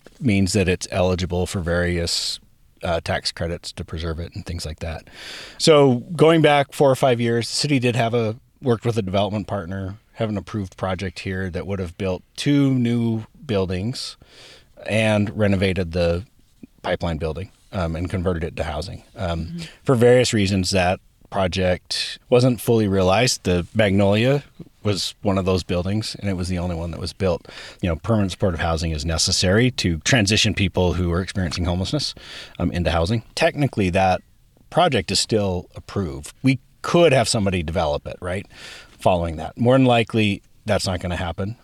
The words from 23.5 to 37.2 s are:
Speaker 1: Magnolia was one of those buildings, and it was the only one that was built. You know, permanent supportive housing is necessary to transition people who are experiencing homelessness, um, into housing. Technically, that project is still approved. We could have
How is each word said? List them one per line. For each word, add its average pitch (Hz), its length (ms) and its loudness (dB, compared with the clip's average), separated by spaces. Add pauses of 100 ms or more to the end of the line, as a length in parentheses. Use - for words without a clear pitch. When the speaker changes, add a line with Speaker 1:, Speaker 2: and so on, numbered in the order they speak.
Speaker 1:
Magnolia 107 680 4 (400)
was 101 400 -2
one 98 160 2
of 92 60 0
those 92 180 2
buildings, 98 560 -4
and 98 100 -6
it 95 60 -2
was 87 140 -4
the 92 100 -2
only 87 180 -4
one 82 140 -6
that - 100 -10
was 90 120 -8
built. - 340 -2 (340)
You 95 80 0
know, 82 80 0
permanent 104 360 0
supportive 87 280 0
housing 82 300 -2
is 76 160 -4
necessary 92 680 2
to 85 260 -2
transition 107 540 2
people 90 420 0
who 85 180 0
are 85 100 0
experiencing 90 420 -4
homelessness, 92 500 -2 (440)
um, 175 140 0
into 82 180 -2
housing. 87 320 0 (140)
Technically, 139 540 0
that 92 300 2 (500)
project 147 400 2
is 98 100 0
still 101 560 -2
approved. 73 640 -8
We 131 160 2 (240)
could 170 300 4
have 123 160 2